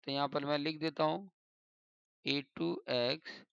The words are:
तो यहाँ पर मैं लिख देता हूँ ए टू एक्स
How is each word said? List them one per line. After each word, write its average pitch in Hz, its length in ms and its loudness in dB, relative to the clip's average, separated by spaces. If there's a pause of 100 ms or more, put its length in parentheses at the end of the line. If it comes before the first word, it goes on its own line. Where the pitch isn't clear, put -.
तो 139 40 -2
यहाँ 139 180 2
पर 139 160 -2
मैं 147 140 2
लिख 156 200 -4
देता 156 260 0
हूँ 185 240 0 (960)
ए 139 160 2 (140)
टू 170 180 0 (180)
एक्स 127 600 0